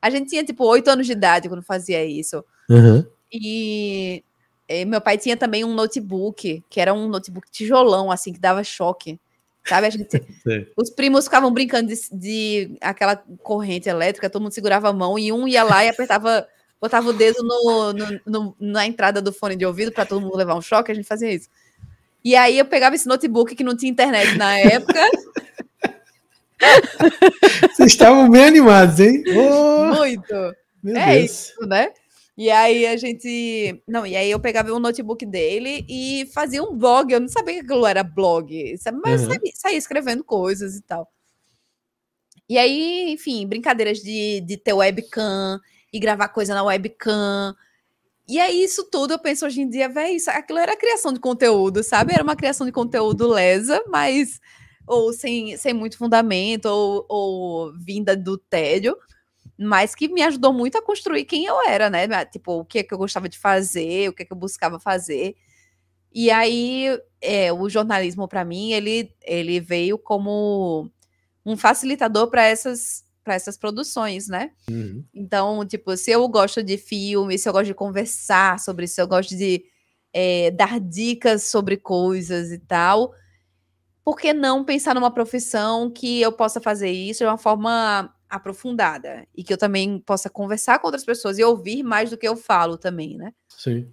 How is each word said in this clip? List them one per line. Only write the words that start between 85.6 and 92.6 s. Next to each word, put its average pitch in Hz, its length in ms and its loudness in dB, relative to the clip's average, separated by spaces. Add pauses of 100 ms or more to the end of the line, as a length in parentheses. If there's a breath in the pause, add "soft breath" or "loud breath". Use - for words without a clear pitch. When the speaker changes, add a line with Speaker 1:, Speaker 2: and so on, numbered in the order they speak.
Speaker 1:
que 240 300 -6
eu 226 120 2
possa 226 280 -4
fazer 208 300 -4
isso 190 300 -8
de 240 60 -2
uma 220 120 -2
forma 214 720 -2 (180)
aprofundada 190 1040 -6
e 180 80 -16
que - 100 -6
eu - 40 -4
também 196 420 -2
possa 196 300 -4
conversar 214 500 -2
com - 80 -6
outras 285 160 -6
pessoas 226 340 -6
e 220 60 2
ouvir 233 400 0
mais 226 260 -2
do 226 80 -12
que 226 100 -6
eu 220 100 -2
falo 170 400 -2